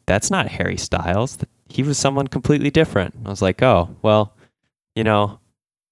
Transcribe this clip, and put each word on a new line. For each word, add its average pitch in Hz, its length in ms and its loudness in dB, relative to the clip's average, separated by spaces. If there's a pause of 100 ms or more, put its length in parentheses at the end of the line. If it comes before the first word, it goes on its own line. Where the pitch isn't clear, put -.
"That's - 240 0
not 185 180 -2
Harry 92 280 -4
Styles. 90 600 -2
Th-, - 120 -8 (200)
he - 140 -4
was 143 160 -2
someone 139 300 0
completely 143 420 0
different." 139 440 0 (100)
I 98 60 -8
was 98 120 -4
like, 95 200 2
"Oh, 95 400 4
well, 107 320 2 (600)
you 113 100 -2
know, 104 360 0 (520)